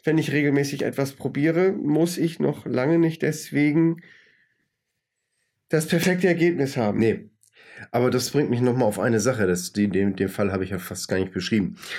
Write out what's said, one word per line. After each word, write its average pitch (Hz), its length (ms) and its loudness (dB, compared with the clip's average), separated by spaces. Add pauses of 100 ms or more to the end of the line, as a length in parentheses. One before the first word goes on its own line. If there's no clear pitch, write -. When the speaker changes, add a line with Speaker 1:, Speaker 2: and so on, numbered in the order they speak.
Speaker 1:
wenn 160 140 2
ich 143 140 0
regelmäßig 143 520 0
etwas 135 300 -4
probiere, 165 580 0
muss 160 460 0
ich 165 220 -2
noch 147 260 -4
lange 135 340 0
nicht 160 220 0
deswegen 156 760 0 (1700)
das 160 180 0
perfekte 180 400 2
Ergebnis 156 500 2
haben. 104 220 0
Speaker 2:
Nee. 110 300 0 (640)
Aber 123 180 2
das 127 200 0
bringt 139 200 0
mich 123 120 0
noch 123 140 2
mal 127 100 2
auf 101 140 0
eine 113 200 2
Sache, 107 280 0
das, 90 260 -2
die, 104 160 2
den, 95 260 0
den 98 140 -2
Fall 101 240 -2
habe 95 100 -2
ich 92 60 -8
ja 95 100 -6
fast - 300 -12
gar 95 80 0
nicht 95 160 -4
beschrieben. 92 420 -2 (240)